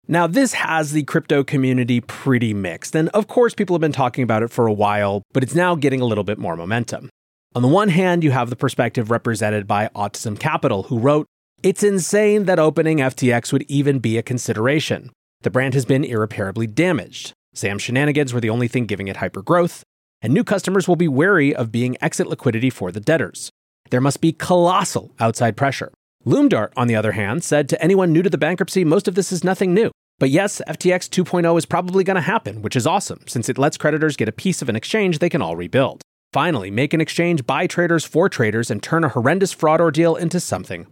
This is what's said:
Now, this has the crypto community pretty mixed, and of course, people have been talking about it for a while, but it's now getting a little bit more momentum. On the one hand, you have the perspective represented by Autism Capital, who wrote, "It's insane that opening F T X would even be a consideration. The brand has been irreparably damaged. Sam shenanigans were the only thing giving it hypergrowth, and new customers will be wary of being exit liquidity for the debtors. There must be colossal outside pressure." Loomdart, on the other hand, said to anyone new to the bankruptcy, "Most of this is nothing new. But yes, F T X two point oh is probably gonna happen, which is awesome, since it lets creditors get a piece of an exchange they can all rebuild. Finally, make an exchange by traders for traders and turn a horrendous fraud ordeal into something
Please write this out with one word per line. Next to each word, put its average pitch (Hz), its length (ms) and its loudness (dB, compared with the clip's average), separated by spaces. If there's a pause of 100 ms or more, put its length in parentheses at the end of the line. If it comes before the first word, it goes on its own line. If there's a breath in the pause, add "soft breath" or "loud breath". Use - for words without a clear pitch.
Now, 170 200 2
this 240 260 2
has 160 380 -2
the 151 120 0
crypto 147 400 0
community 127 580 0
pretty 120 520 0
mixed, 92 420 -6
and 160 140 2
of 208 180 0
course, 240 260 2
people 180 220 -2
have 160 60 -2
been 156 100 2
talking 131 320 -2
about 110 200 0
it 120 80 -4
for 120 140 0
a 110 80 2
while, 104 480 0 (120)
but 131 100 0
it's 123 120 -4
now 175 200 2
getting 135 260 0
a 123 40 0
little 104 180 0
bit 104 160 -6
more 90 160 -6
momentum. 113 540 -6 (460)
On 120 60 0
the 123 60 4
one 196 220 4
hand, 175 340 2
you 147 80 4
have 123 180 -2
the 123 60 -8
perspective 120 560 -2
represented 107 560 0
by 107 280 0
Autism 104 440 -6
Capital, 123 440 -2
who 120 160 -4
wrote, 147 260 2 (380)
"It's 190 200 0
insane 208 600 2
that 175 140 2
opening 156 420 2
F 131 140 0
T 123 160 2
X 117 200 -2
would 135 160 0
even 139 300 2
be 113 200 0
a 113 60 -2
consideration. 123 880 -2 (300)
The - 100 -2
brand 131 220 0
has 131 120 0
been 139 180 2
irreparably 110 640 -4
damaged. 147 640 -2 (200)
Sam 101 240 -4
shenanigans 135 560 0
were 123 60 -2
the 113 100 0
only 120 180 0
thing 123 180 -2
giving 98 220 -6
it 95 100 -8
hypergrowth, 160 640 -2 (400)
and 113 120 0
new 233 100 4
customers 196 440 -2
will 180 80 4
be 170 120 2
wary 147 460 2
of 113 180 -4
being 123 280 -2
exit 165 280 -2
liquidity 127 420 -2
for 90 220 -6
the 104 80 -10
debtors. 131 500 -2 (400)
There 123 120 0
must 139 200 0
be 165 100 4
colossal 180 880 0
outside 113 380 0
pressure." - 340 -2 (340)
Loomdart, 175 520 2
on 123 100 2
the 117 80 2
other 107 180 2
hand, 107 300 -2
said 147 260 0
to 165 140 0
anyone 185 300 4
new 160 80 4
to 190 80 0
the 151 80 0
bankruptcy, 175 460 0
"Most 170 240 2
of 180 80 -2
this 190 160 0
is 180 120 -4
nothing 185 300 0
new. 220 180 2 (280)
But 135 100 2
yes, 196 380 0
F 151 100 -8
T 180 160 2
X 180 140 -2
two 180 160 0
point 175 240 0
oh 170 100 4
is 160 80 0
probably 180 380 0
gonna 185 180 0
happen, 117 400 -4
which 107 140 -6
is 120 100 2
awesome, 165 400 -2
since - 240 -4
it 123 80 -4
lets 143 200 0
creditors 151 380 0
get 110 140 -2
a 110 40 -4
piece - 280 -2
of 131 80 -4
an 107 60 -2
exchange 180 440 0
they 175 100 2
can 147 120 0
all 82 140 -4
rebuild. 92 460 -2 (300)
Finally, 135 380 0
make 117 240 -2
an 160 80 2
exchange 165 460 0
by 147 180 0
traders 170 400 0
for 175 240 2
traders 113 400 0
and 110 140 -4
turn 165 200 0
a 143 60 2
horrendous 156 420 2
fraud 160 300 2
ordeal 165 340 4
into 175 240 -2
something 92 520 -6